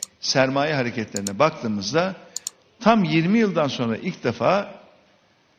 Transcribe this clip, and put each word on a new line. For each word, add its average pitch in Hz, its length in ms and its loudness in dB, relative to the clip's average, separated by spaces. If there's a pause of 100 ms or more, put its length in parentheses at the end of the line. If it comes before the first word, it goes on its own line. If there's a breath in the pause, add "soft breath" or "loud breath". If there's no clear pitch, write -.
(200)
sermaye 139 540 0
hareketlerine 107 680 -4
baktığımızda 143 760 0 (640 loud breath)
tam 214 240 4
yirmi 165 360 2
yıldan 170 280 2
sonra 117 300 -2
ilk - 260 -8
defa 139 600 -2 (760)